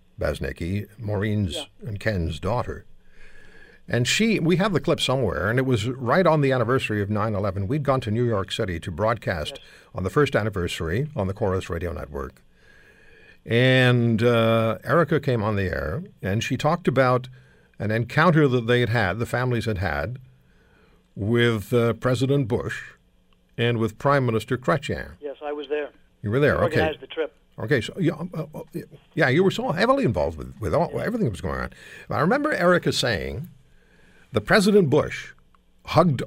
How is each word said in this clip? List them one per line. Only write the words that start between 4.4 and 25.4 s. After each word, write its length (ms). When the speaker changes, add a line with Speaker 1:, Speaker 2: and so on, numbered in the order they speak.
Speaker 1:
have 160
the 80
clip 220
somewhere, 480
and 100
it 60
was 240
right 360
on 140
the 140
anniversary 480
of 80
nine 260
eleven. 320
We'd 160
gone 180
to 100
New 140
York 280
City 260
to 100
broadcast 680
Speaker 2:
Yes. 80
Speaker 1:
on 100
the 60
first 240
anniversary 800
on 140
the 60
Corus 360
Radio 220
Network. 500
And, 800
uh, 600
Erica 360
came 240
on 120
the 80
air, 400
and 220
she 140
talked 300
about 420
an 120
encounter 560
that 200
they 120
had 100
had, 300
the 60
families 400
had 120
had, 400
with, 560
uh, 220
President 540
Bush 340
and 200
with 220
Prime 260
Minister 320
Chrétien. 540
Speaker 2:
Yes, 220